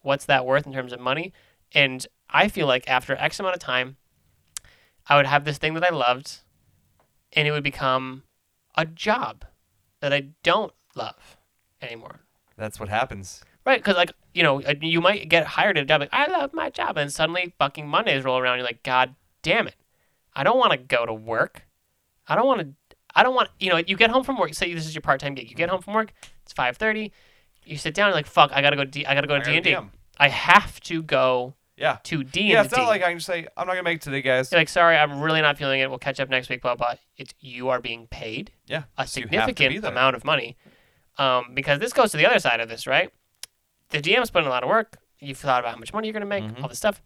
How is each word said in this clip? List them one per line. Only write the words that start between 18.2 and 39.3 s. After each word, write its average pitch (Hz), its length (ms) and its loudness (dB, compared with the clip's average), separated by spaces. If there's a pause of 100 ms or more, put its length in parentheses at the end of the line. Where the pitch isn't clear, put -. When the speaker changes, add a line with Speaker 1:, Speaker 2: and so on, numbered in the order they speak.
Speaker 1:
roll 127 160 0
around, 127 200 0
you're 127 80 -6
like, 120 180 -8
"God 127 320 2 (260)
damn 180 240 2
it. - 80 -16 (600)
I 135 100 -4
don't 220 140 4
wanna 202 180 4
go 127 280 -2
to 117 80 -4
work. 113 540 -4 (640)
I 151 80 0
don't 226 100 4
wanna, 180 280 -2 (420)
I 196 80 6
don't 254 100 2
want," 240 240 0
you 185 120 -2
know, 170 80 4
you 185 180 -2
get 220 140 4
home 262 120 2
from 262 160 -4
work, 156 160 -2
say 175 180 -4
this 160 140 -4
is 156 80 -12
your 156 80 -8
part-time 139 320 0
gig, 120 160 -12
you 127 60 -20
get 165 120 -2
home 180 140 -4
from 202 120 -8
work, 220 180 -2 (320)
it's - 80 -20
five 127 240 -2
thirty, 220 360 -4 (520)
you 151 120 -12
sit 151 160 -6
down, 202 160 2
you're 190 60 2
like, 151 120 -2
"Fuck, 147 280 4
I 139 80 2
gotta 143 140 4
go 139 80 -2
D-, 139 200 -8
I 139 100 -2
gotta 143 120 0
go 143 80 0
to 139 60 0
Speaker 2:
I 117 40 -4
gotta 120 60 -2
Speaker 1:
D 151 60 2
and 170 80 -2
D." 180 60 2
Speaker 2:
D 180 60 2
M. - 140 -10 (280)
Speaker 1:
I - 100 6
have - 540 4
to 165 200 -6
go 131 520 2 (220)
Speaker 2:
Yeah. 135 280 -2
Speaker 1:
to 160 140 -4
D 135 40 -4
and 131 100 -10
D. 202 200 2
Speaker 2:
Yeah, 226 100 8
it's 139 140 -2
not 254 100 2
like 214 160 2
I 180 60 2
can 170 100 -2
just 165 80 -10
say, 170 300 -6
"I'm 180 100 -6
not 185 60 -4
gonna 185 100 -4
make 170 140 -2
it 151 60 -18
today, 139 200 -6
guys." 131 300 0
Speaker 1:
You're 175 80 6
like, 160 80 2
"Sorry, 170 280 6
I'm 143 240 2
really 160 220 0
not 147 160 2
feeling 135 220 -2
it. 135 100 0
We'll 127 80 -8
catch 135 220 -6
up 131 80 -4
next 127 220 -2
week, 123 120 -6
blah, 123 140 0
blah." 120 180 -2 (220)
It's, - 240 -16
you 123 280 -8
are 127 120 0
being 117 260 -10
paid - 460 -12 (140)
Speaker 2:
Yeah, 151 180 -6 (120)
Speaker 1:
a 131 120 -4
Speaker 2:
so - 120 -8
you 120 60 -8
have 107 40 -16